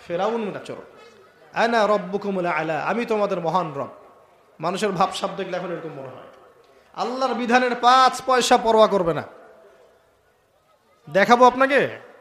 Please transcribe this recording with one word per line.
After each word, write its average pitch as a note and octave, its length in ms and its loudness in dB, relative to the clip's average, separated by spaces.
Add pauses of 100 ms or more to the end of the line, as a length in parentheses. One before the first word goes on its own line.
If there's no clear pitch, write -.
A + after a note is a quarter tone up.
ফেরাউনি G3 480 -4
আচরণ। - 420 -16 (560)
"আনা A3+ 340 0
রব্বুকুমুল F#3+ 580 -2
আলা", D#3+ 380 -4
আমি G3+ 220 -4
তোমাদের G3+ 340 -2
মহান E3 340 -2
রব। C3 140 -8 (720)
মানুষের F#3 300 -4
ভাবসাব F#3 480 -2
দেখলে F3+ 200 -8
এখন F3+ 140 -8
এরকম E3 180 -10
মনে C3+ 180 -14
হয়। - 200 -18 (680)
আল্লাহর A#3+ 400 -4
বিধানের B3 420 0
পাঁচ B3 500 4
পয়সা B3 320 4
পরোয়া A3 300 6
করবে F3+ 260 0
না। C#3+ 100 -6 (1900)
দেখাবো G#3 360 6
আপনাকে, A#3+ 540 2 (220)